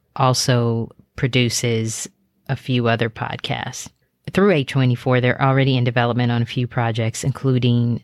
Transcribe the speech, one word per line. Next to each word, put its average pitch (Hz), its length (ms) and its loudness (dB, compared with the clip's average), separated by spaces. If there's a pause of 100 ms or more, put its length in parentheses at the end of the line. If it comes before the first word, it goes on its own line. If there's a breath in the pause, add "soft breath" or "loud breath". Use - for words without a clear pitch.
(180)
also 120 760 0 (240)
produces 117 920 -2 (400)
a 139 60 -2
few 123 320 0
other 117 220 0
podcasts. - 800 -8 (440)
Through 196 180 4
A 147 120 2
twenty-four, 127 580 2
they're 123 200 0
already 135 360 2
in 120 60 0
development 120 480 0
on 117 100 0
a 117 40 0
few 123 220 -4
projects, 117 560 -4
including 120 800 0